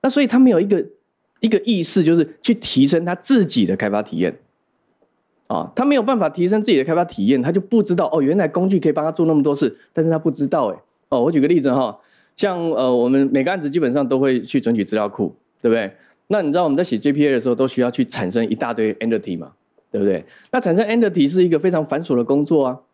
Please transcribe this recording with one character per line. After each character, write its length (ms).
那 80
所 140
以 20
他 140
没 100
有 100
一 60
个， 180
一 80
个 120
意 240
识， 200
就 120
是 120
去 140
提 320
升 180
他 80
自 320
己 220
的 100
开 100
发 140
体 160
验。 180
啊， 300
他 100
没 80
有 80
办 160
法 100
提 200
升 160
自 80
己 80
的 40
开 120
发 100
体 220
验， 120
他 120
就 100
不 220
知 100
道， 180
哦， 120
原 120
来 120
工 200
具 120
可 100
以 20
帮 140
他 60
做 160
那 80
么 80
多 100
事， 240
但 100
是 60
他 80
不 140
知 160
道， 220
哎。 100
哦， 120
我 100
举 80
个 80
例 140
子 100
哈， 240
像， 240
呃， 200
我 160
们 240
每 120
个 80
案 100
子 80
基 100
本 140
上 140
都 100
会 240
去 180
存 160
取 80
资 120
料 120
库， 280
对 80
不 60
对？ 180
那 140
你 100
知 60
道 60
我 40
们 80
在 80
写 140
J 160
P 140
A 40
的 80
时 80
候， 60
都 140
需 140
要 100
去 120
产 280
生 180
一 60
大 180
堆 220
entity 420
嘛， 140
对 100
不 40
对？ 200
那 80
产 160
生 120
entity 420
是 140
一 40
个 120
非 100
常 160
繁 180
琐 120
的 80
工 200
作 220
啊 140